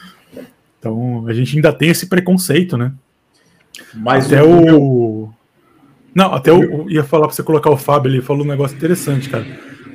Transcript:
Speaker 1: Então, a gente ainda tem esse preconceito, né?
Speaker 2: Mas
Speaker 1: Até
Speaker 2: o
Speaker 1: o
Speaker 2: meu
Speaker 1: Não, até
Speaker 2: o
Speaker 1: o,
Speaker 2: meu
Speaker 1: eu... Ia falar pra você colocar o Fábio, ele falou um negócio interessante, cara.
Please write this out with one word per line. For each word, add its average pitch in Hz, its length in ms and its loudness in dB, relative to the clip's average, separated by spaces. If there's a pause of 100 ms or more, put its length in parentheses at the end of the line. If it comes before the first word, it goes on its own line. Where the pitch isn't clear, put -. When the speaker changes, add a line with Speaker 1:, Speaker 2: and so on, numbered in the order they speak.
(800)
Speaker 1:
Então, 117 480 -8
a 113 60 -4
gente 131 220 -2
ainda 151 180 2
tem 156 160 0
esse 175 180 -2
preconceito, 180 720 0
né? 123 160 -4 (1000)
Speaker 2:
Mas 131 320 0
Speaker 1:
Até 143 160 4
Speaker 2:
o 156 80 8
Speaker 1:
o 170 120 6
Speaker 2:
meu 120 720 2 (840)
Speaker 1:
Não, 185 180 2
até 147 180 2
Speaker 2:
o 170 60 8
Speaker 1:
o, - 20 6
Speaker 2:
meu 151 100 2 (140)
Speaker 1:
eu... 190 60 -12
Ia 156 140 -2
falar 151 240 0
pra - 80 -12
você - 80 -8
colocar 156 260 0
o 139 80 2
Fábio, 143 340 0
ele 131 100 -2
falou 143 220 -4
um 147 40 -4
negócio 139 280 -4
interessante, 156 540 -4
cara. 113 160 -6 (500)